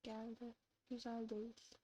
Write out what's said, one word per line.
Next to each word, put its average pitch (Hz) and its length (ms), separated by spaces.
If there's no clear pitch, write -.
Geldi. 226 520
Güzel 233 380
değil. 226 320